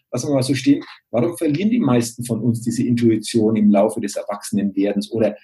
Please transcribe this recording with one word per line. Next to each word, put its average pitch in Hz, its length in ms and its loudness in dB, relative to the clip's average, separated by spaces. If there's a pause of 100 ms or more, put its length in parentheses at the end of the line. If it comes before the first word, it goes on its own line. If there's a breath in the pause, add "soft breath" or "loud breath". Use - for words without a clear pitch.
(120)
lassen 123 180 -4
wir 143 60 2
mal 131 80 2
so 139 120 0
stehen, 139 280 0 (280 loud breath)
warum 165 260 -2
verlieren 165 340 0
die 247 80 2
meisten 123 440 0
von 113 180 -4
uns 117 200 0
diese - 220 -2
Intuition 113 720 2
im 104 160 4
Laufe 107 300 2
des 101 140 -6
Erwachsenenwerdens 101 960 -4
oder 107 320 -2